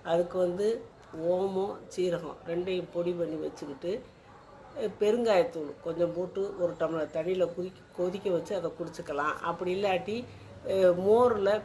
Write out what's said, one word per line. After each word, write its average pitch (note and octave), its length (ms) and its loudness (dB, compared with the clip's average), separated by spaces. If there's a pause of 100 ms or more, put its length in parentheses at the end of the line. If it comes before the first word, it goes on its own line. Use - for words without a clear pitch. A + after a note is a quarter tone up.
அதுக்கு F3 340 0
வந்து F#3+ 460 0 (380)
ஓமம், F#3 540 0 (200)
சீரகம் E3 380 -2 (120)
ரெண்டையும் F3 460 -2
பொடி F3 200 0
பண்ணி E3 220 -4
வச்சுக்கிட்டு, D3+ 680 -6 (760)
அஹ், A3 120 -2 (100)
பெருங்காயத்தூள் G3+ 720 4 (120)
கொஞ்சம் E3 300 0
போட்டு F3+ 460 -4
ஒரு E3+ 180 2
டம்ளர் D#3+ 340 0
தண்ணியில F3 420 0
குதிக்க, F#3 260 -8 (160)
கொதிக்க F#3 340 -2
வச்சு E3+ 260 0
அதை E3 140 -2
குடிச்சுக்கலாம். D3+ 720 -4
அப்படி F3+ 400 -2
இல்லாட்டி, G3+ 420 0 (420)
அஹ், F#3 320 6
மோர்ல G#3 680 6